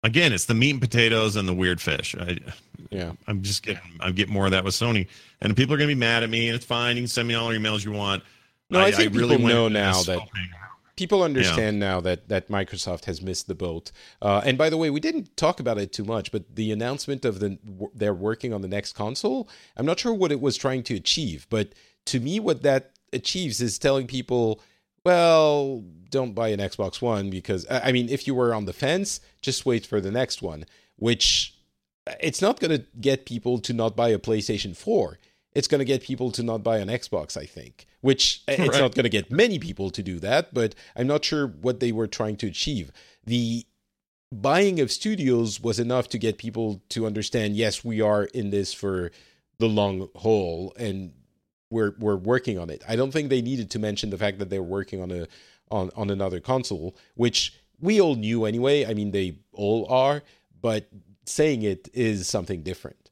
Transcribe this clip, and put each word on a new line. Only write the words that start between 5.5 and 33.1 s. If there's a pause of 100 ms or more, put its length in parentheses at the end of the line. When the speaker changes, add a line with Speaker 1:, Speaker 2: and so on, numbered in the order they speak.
Speaker 1:
people
are
gonna
be
mad
at
me,
and
it's
fine.
You
can
send
me
all
your
emails
you
want. (460)
Speaker 2:
No,
I
think
Speaker 1:
really
Speaker 2:
people
Speaker 1:
went
Speaker 2:
know
Speaker 1:
into
Speaker 2:
now
Speaker 1:
this
Speaker 2:
that
Speaker 1:
hoping (460)
Speaker 2:
people
Speaker 1:
Yeah.
Speaker 2:
understand
now
that,
that
Microsoft
has
missed
the
boat. (300)
Uh,
and
by
the
way,
we
didn't
talk
about
it
too
much,
but
the
announcement
of
the (160)
w-,
they're
working
on
the
next
console, (280)
I'm
not
sure
what
it
was
trying
to
achieve,
but (340)
to
me,
what
that (220)
achieves
is
telling
people, (420)
"Well, (280)
don't
buy
an
Xbox
One
because,
I,
I
mean,
if
you
were
on
the
fence, (200)
just
wait
for
the
next
one," (320)
which, (500)
uh,
it's
not
gonna (160)
get